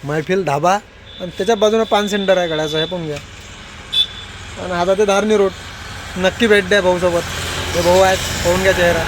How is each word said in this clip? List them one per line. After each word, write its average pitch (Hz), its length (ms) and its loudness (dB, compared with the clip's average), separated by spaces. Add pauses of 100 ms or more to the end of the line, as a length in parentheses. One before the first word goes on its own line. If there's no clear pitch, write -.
मैफिल 160 400 -2
धाबा, 151 300 2 (460)
आणि 180 160 -8
त्याच्या 214 200 0
बाजूनं 214 260 2
पान 208 260 0
सेंटर 190 300 2
आहे 175 100 0
गड्याचं, 156 300 -2
हे 156 60 0
पण 170 220 -6
घ्या. 147 100 -6 (1500)
आणि 180 80 -4
आता 175 220 2
ते 208 100 2
धारणी 202 320 2
रोड, 196 140 4 (680)
नक्की 185 300 0
भेट 202 180 4
द्या 202 160 4
भाऊसोबत, 180 420 2 (520)
हे 170 80 0
भाऊ 175 180 6
आहेत, 190 180 6
पाहून 180 440 0
घ्या 190 100 4
चेहरा. 175 360 2